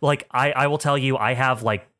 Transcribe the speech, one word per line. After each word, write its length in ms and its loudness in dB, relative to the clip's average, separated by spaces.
like, 280 0
I, 220 0
I 140 0
will 100 0
tell 220 0
you, 180 0
I 160 0
have, 300 0
like, 240 -2